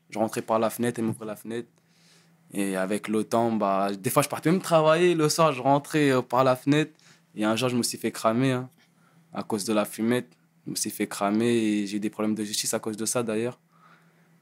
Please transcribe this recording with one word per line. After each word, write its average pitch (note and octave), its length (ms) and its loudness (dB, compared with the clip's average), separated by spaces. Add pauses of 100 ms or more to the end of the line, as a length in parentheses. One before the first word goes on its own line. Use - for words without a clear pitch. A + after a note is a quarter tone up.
Je - 80 -10
rentrais A2 240 -2
par A2+ 180 0
la A2 100 2
fenêtre, A#2 300 -4
elle A2+ 60 -2
m'ouvrait A2+ 200 -6
la G#2 100 -10
fenêtre. A#2 320 -10 (840)
Et G2 240 -2
avec G2 320 -2
le G#2+ 160 0
temps, A#2 280 0
bah, G2+ 420 0
des G2 160 -4
fois, C#3+ 140 4
je - 60 -4
partais D3+ 220 -2
même F#3 100 0
travailler. E3 520 4
Le D#3 160 2
soir, D#3+ 220 4
je B2+ 100 -6
rentrais, C#3+ 500 2
euh, C3 120 4
par B2+ 200 2
la B2+ 120 4
fenêtre. D3 360 0 (440)
Et G#2+ 100 -4
un A2 100 2
jour, B2 140 0
je B2 60 -2
me A#2 80 2
suis - 160 -4
fait A2 120 -2
cramer, A#2+ 400 2
hein, B2+ 180 -4 (640)
à G2+ 100 -8
cause G#2+ 220 -4
de A2 80 0
la G#2 120 2
fumette. A#2+ 500 -2 (300)
Je - 60 -10
me - 40 -8
suis - 140 -4
fait G#2 180 -4
cramer G#2 420 0
et G#2+ 380 2
j'ai G2+ 100 -6
eu - 20 -2
des G#2 100 -4
problèmes G#2+ 260 -2
de G#2+ 80 -6
justice G#2 300 -6
à A2+ 60 -2
cause A2 180 -8
de A2 80 -6
ça, B2 180 -2
d'ailleurs. A2+ 360 -4 (840)